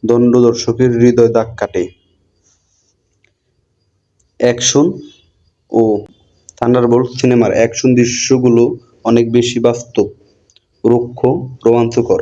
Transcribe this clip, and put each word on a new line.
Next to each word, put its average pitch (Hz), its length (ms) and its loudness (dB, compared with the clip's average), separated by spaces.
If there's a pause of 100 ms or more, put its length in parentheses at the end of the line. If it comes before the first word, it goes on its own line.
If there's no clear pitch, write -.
দ্বন্দ্ব 120 340 2 (100)
দর্শকের 117 440 0 (100)
হৃদয় 120 360 4
দাগ 113 200 -2
কাটে। 92 280 -6 (2500)
অ্যাকশন 123 460 0 (880)
ও 117 100 2 (760)
থান্ডারবোল্ট 120 520 0 (120)
সিনেমার 120 320 2
অ্যাকশন 117 420 0
দৃশ্যগুলো 120 680 0 (420)
অনেক 117 280 2
বেশি 120 280 0
বাস্তব, 117 460 -2 (760)
রুক্ষ, 120 360 -2 (440)
রোমাঞ্চকর। 117 580 0